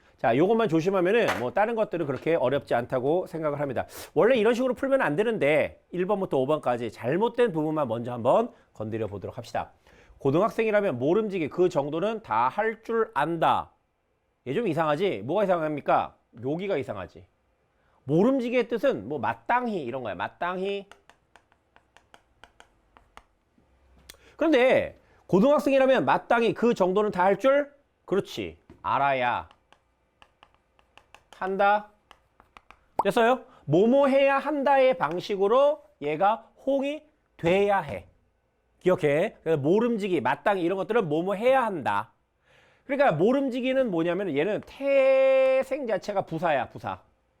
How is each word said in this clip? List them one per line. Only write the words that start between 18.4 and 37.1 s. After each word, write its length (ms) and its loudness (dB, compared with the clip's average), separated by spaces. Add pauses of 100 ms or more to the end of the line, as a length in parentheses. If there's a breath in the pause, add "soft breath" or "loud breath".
뜻은 400 -2
뭐 100 -6
마땅히 640 -4
이런 200 -8
거야. 120 -6
마땅히. 720 -6 (3500 soft breath)
그런데 640 2 (260 soft breath)
고등학생이라면 800 4
마땅히 480 2
그 220 0
정도는 360 0
다 140 0
할 140 2
줄? 340 0 (320)
그렇지. 540 -6 (240)
알아야 640 0 (1900)
한다. 540 0 (1120)
됐어요? 380 2 (240 loud breath)
뭐뭐 440 4
해야 300 4
한다의 600 2
방식으로 840 0 (200)
얘가 480 -2 (160)
호응이 360 -2 (360)